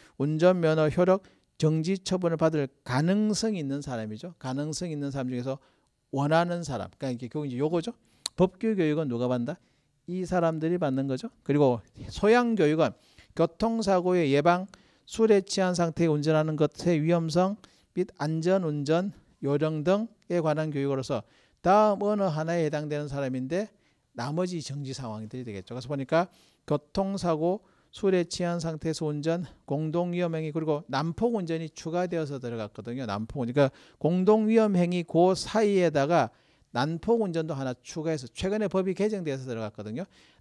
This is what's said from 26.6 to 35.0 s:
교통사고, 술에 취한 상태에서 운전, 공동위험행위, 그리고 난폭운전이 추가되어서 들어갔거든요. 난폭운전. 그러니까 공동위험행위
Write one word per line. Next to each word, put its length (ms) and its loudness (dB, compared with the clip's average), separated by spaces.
교통사고, 960 -2
술에 320 2
취한 360 -4
상태에서 460 -4
운전, 400 -2
공동위험행위, 880 -2
그리고 340 -2
난폭운전이 840 -2
추가되어서 680 -4
들어갔거든요. 680 -8
난폭운전. 480 -4
그러니까 220 4
공동위험행위 1040 2